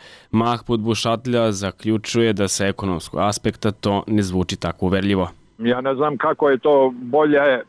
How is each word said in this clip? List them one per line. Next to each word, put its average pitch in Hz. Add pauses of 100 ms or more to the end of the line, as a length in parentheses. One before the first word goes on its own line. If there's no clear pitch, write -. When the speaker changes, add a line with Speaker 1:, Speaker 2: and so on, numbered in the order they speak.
(300)
Speaker 1:
Mahmud 117
Bušatlja 117
zaključuje 110
da 98
sa 98
ekonomskog 92
aspekta 104
to 101
ne 107
zvuči 92
tako 87
uverljivo. 95 (300)
Speaker 2:
Ja 120
ne 135
znam 143
kako 151
je 131
to 135
bolje 139